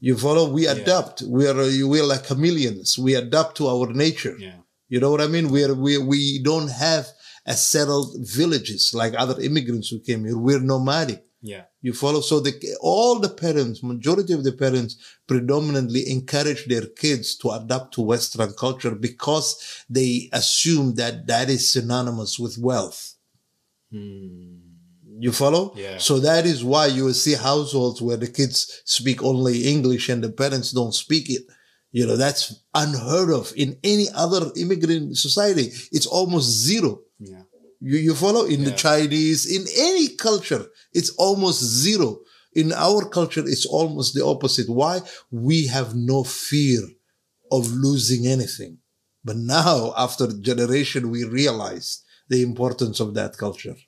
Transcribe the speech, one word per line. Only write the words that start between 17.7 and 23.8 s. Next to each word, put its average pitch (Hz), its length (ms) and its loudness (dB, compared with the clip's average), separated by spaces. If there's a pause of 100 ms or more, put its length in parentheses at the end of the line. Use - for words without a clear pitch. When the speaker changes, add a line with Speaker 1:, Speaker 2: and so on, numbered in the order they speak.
Speaker 1:
to 123 60 -4 (120)
Western 113 400 -2
culture 127 420 -4
because 135 540 -2 (420)
they 123 420 0
assume 135 680 2
that 120 260 -4
that 120 240 2
is 127 180 2
synonymous 120 680 -2
with 117 200 -6
wealth. 120 420 -2 (880)